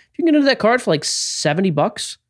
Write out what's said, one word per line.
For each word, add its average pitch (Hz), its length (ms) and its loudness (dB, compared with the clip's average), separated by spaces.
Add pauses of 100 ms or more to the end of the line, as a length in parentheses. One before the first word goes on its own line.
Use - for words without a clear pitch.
(200)
you - 40 -2
can - 40 2
get 302 80 4
into 285 100 4
that 269 140 2
card 240 200 2
for, 208 120 -2
like, 156 120 0
seventy - 680 -2
bucks - 480 -4 (100)